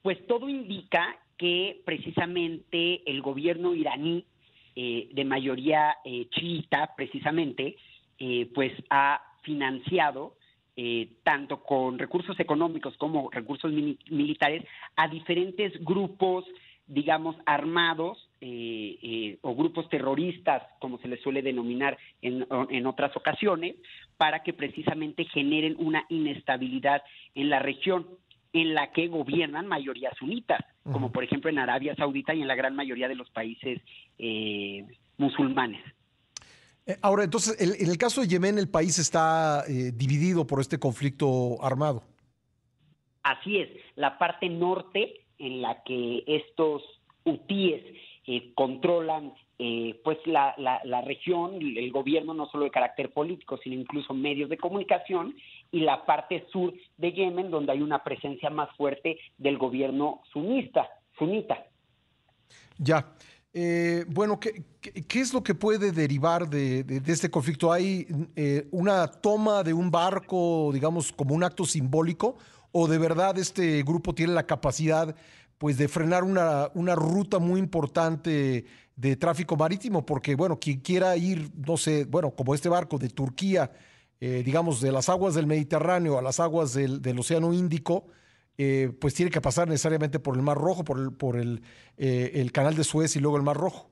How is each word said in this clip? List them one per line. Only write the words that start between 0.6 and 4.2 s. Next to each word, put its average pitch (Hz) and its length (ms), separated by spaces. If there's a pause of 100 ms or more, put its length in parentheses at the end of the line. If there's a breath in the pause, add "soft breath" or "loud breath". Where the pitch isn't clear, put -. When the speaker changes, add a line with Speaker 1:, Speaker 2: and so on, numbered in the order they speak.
Speaker 1:
que 180 480
precisamente 170 1200
el 135 120
gobierno 165 540
iraní, 156 500 (500 soft breath)